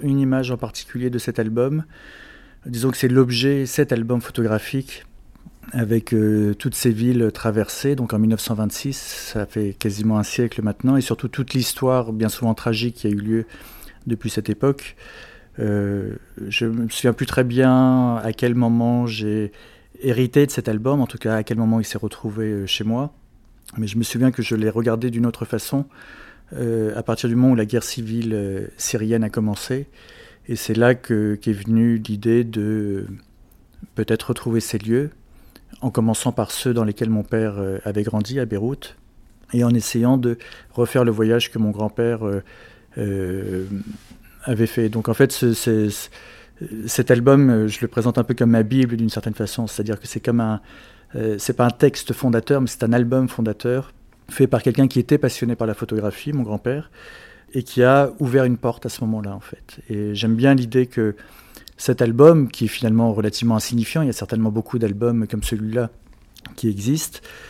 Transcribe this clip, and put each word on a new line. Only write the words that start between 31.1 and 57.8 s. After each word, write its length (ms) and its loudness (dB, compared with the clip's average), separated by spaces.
qu'est 180 -2
venue 460 2
l'idée 440 0
de, 180 -4
euh, 460 -2
peut-être 280 -2
retrouver 360 -2
ces 180 -4
lieux, 340 0
en 80 -2
commençant 420 0
par 200 -4
ceux 220 -2
dans 120 2
lesquels 240 -2
mon 140 0
père, 340 -2
euh, 260 -4
avait 200 -2
grandi, 360 -2
à 60 0
Beyrouth, 500 -6
et 120 4
en 80 4
essayant 440 2
de 200 0
refaire 320 0
le 80 4
voyage 400 2
que 60 -6
mon 140 2
grand-père, 540 -2
euh, 160 -2
euh, 680 -4
avait 240 0
fait. 200 0
Donc 220 -2
en 40 0
fait, 200 4
ce, 200 2
ce, 360 0
ce, 200 -10
cet 260 0
album, 380 6
euh, 180 4
je 140 -6
le 60 -2
présente 300 0
un 60 2
peu 100 -2
comme 180 4
ma 120 6
Bible 320 2
d'une 140 0
certaine 240 -4
façon, 340 -4
c'est-à-dire 320 -4
que 80 -16
c'est 140 -8
comme 180 2
un... 220 0
Euh, 220 -2
c'est 160 -4
pas 120 2
un 60 4
texte 420 0
fondateur, 480 2
mais 60 2
c'est 160 -6
un 100 2
album 340 2
fondateur, 680 -4
fait 180 4
par 140 2
quelqu'un 260 4
qui 120 0
était 180 2
passionné 380 -2
par 120 -2
la 60 -2
photographie, 580 -4
mon 120 -2
grand-père, 480 -4
et 100 -2
qui 200 2